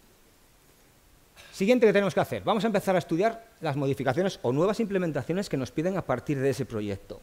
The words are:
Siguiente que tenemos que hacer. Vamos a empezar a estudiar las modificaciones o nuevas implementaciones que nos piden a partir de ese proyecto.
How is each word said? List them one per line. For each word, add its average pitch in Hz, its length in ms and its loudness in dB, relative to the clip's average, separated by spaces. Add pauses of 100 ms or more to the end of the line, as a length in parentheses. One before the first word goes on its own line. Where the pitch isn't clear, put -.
(1500)
Siguiente 233 340 4
que 208 80 8
tenemos 196 200 2
que 196 60 2
hacer. 113 240 -2
Vamos 185 200 0
a 226 40 0
empezar 190 280 0
a 175 40 2
estudiar 185 500 -2 (100)
las 151 160 -4
modificaciones 139 680 0
o 123 100 0
nuevas 175 280 2
implementaciones 180 680 -2
que 151 80 -2
nos 127 120 -4
piden 180 280 -2
a 156 40 -2
partir 135 380 -2
de 135 100 2
ese 123 160 -2
proyecto. 101 580 -6